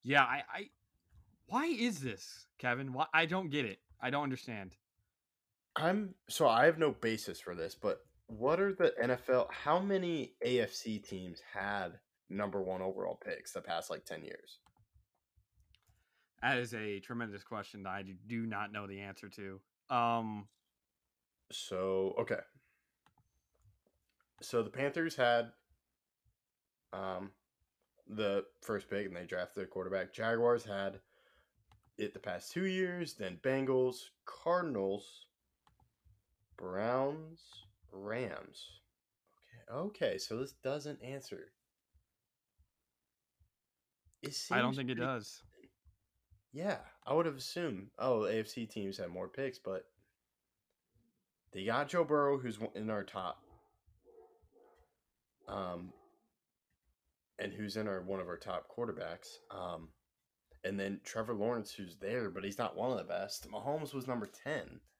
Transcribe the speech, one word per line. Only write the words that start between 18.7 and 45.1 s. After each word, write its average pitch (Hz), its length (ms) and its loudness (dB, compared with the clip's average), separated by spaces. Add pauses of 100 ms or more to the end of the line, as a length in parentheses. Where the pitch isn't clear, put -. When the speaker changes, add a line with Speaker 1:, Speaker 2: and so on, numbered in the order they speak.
Speaker 1:
know 104 140 -6
the 98 140 -8
answer 98 280 -10
to. 98 320 -10 (340)
Um, 113 540 2 (1000)
Speaker 2:
So, 95 680 0
okay. 117 220 0 (2000)
So 117 200 2
the 104 60 0
Panthers 143 480 -2
had, 120 360 4 (1400)
um, 95 380 -4 (760)
the 101 380 0 (160)
first 101 300 -4
pick, 101 160 -2
and 92 100 -8
they 90 80 -8
drafted 90 380 -4
a 90 40 -4
quarterback. 92 460 -2
Jaguars 117 500 4
had 98 380 -4 (960)
it 107 160 -4
the 98 80 -12
past 90 320 -8
two 185 140 0
years, 180 480 -2
then 90 280 -6
Bengals, 131 680 2 (160)
Cardinals, 123 1000 0 (1300)
Browns, 131 840 0 (500)
Rams. 101 920 -8 (880)
Okay, 123 80 -4
okay, 156 400 0
so 110 180 -4
this 135 160 -4
doesn't 143 500 -4
answer. 135 500 -10 (2750)
It 143 140 -6 (140)
Speaker 1:
I 123 80 4
don't 123 160 4
Speaker 2:
seems - 20 -2
Speaker 1:
think 131 140 -2
it 123 80 0
Speaker 2:
pretty 127 140 0